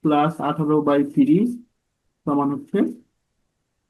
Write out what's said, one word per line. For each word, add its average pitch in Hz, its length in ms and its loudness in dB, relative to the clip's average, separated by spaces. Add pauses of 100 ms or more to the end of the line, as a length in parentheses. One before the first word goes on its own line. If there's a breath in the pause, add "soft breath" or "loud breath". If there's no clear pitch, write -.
plus 151 300 2 (160)
আঠারো 151 280 0 (100)
by 143 120 2 (160)
তিরিশ 156 340 2 (760)
সমান 143 300 -2
হচ্ছে - 240 -6 (1120)